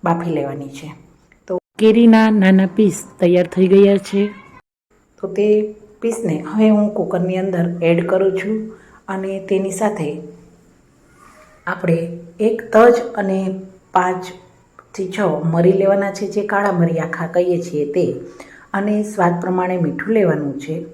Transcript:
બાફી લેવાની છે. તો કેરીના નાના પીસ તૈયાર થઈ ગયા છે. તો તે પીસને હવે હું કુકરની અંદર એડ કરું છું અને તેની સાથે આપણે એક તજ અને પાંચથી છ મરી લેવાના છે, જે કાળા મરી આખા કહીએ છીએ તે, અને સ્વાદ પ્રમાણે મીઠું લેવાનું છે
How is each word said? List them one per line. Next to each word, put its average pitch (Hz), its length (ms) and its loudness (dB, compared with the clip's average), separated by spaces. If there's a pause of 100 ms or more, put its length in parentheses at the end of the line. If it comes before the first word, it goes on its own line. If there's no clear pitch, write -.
બાફી 170 340 -2
લેવાની 139 420 -8
છે. 151 100 -16 (580)
તો 180 120 -6 (200)
કેરીના 220 460 8 (160)
નાના 190 380 4
પીસ 208 180 4 (220)
તૈયાર 180 340 4
થઈ 185 220 2
ગયા 196 340 6
છે. 202 160 0 (1000)
તો 196 140 -8
તે 208 100 2 (540)
પીસને 226 340 -4 (140)
હવે 214 200 2
હું 208 300 2
કુકરની 180 440 -2
અંદર 180 220 -2 (260)
એડ 170 200 2
કરું 190 300 2
છું 214 180 -4 (480)
અને 190 240 -6 (180)
તેની 190 300 -2
સાથે 170 300 -2 (1600)
આપણે 175 320 -2 (400)
એક 220 180 0 (180)
તજ 240 200 8 (200)
અને 196 240 -2 (560)
પાંચથી - 1200 -6
છ - 40 -8 (360)
મરી 185 260 2
લેવાના 196 380 0
છે, 208 60 -6 (100)
જે 208 160 -4
કાળા 202 320 0
મરી 165 240 -2
આખા 170 260 -8
કહીએ 180 320 0
છીએ 143 300 -4
તે, 180 120 0 (680)
અને 208 260 -2
સ્વાદ 185 380 -2
પ્રમાણે 185 420 -2
મીઠું 202 380 -2
લેવાનું 147 380 0
છે 160 180 -8 (160)